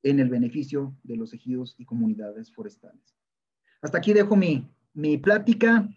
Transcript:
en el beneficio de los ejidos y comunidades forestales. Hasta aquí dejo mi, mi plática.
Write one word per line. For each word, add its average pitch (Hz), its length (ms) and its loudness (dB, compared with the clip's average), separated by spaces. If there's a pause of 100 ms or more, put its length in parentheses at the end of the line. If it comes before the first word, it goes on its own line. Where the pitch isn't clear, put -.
en 139 160 2
el 127 100 2
beneficio 135 720 -4
de 120 140 -10
los 113 180 -10
ejidos 127 440 -10
y 123 60 -20
comunidades 110 680 -6
forestales. - 640 -20 (680)
Hasta 147 160 -4
aquí 208 140 2
dejo 208 240 4
mi, 165 340 0 (240)
mi 151 240 -2
plática. 214 800 2